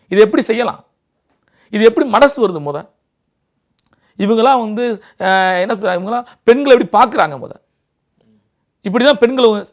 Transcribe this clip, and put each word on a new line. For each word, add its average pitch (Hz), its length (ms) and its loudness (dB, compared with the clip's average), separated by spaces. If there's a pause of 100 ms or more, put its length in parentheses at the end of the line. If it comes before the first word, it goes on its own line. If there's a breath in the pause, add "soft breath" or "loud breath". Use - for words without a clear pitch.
இது 190 120 2
எப்படி 226 220 4
செய்யலாம்? - 420 -4 (840)
இது 208 140 0
எப்படி 226 240 2
மனசு 247 400 2
வருது 170 120 -8
முத? 147 280 -10 (1300)
இவங்கெல்லாம் 226 420 2
வந்து, 220 420 -6 (180 soft breath)
ஆ, 190 320 0
என்ன 190 220 -4
சொல்றாங்க? 185 260 -4
இவங்கெல்லாம் 233 260 -8 (160 soft breath)
பெண்களை 262 360 4
எப்படி 233 260 2
பார்க்குறாங்க 160 340 -2
முத? - 120 -16 (1300)
இப்படி 214 240 -2
தான் 277 140 2
பெண்களை 233 540 0